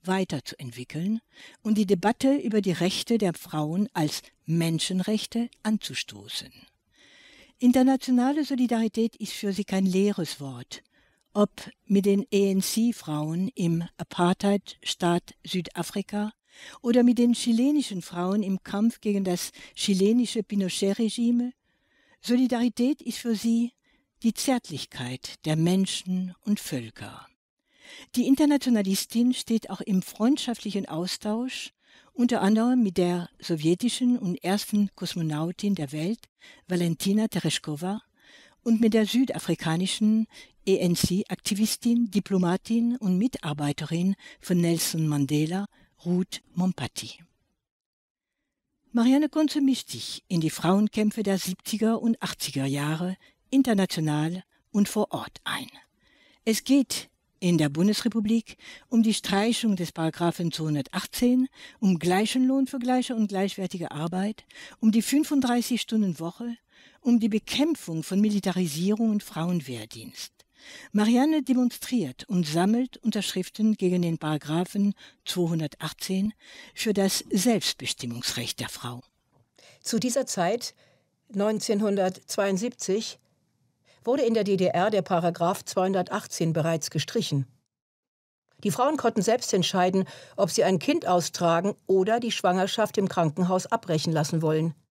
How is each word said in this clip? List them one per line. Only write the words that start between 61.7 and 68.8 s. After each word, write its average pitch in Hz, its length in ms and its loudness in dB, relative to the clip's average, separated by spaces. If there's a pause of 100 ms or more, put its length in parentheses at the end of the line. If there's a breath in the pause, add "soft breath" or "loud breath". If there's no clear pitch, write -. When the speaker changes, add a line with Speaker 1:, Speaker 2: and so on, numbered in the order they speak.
Speaker 1:
um 190 180 4
gleichen 202 480 2
Lohn 269 220 2
für 277 100 -6
gleiche 247 380 0
und 220 100 2
gleichwertige 190 640 -4
Arbeit, 180 540 -4 (340 loud breath)
um 220 140 4
die 220 100 4
fünfunddreißig 254 800 2
Stunden 202 400 0
Woche, 233 340 -8 (460 soft breath)
um 240 180 4
die 220 100 2
Bekämpfung 214 760 -2
von 190 160 0
Militarisierung 196 920 0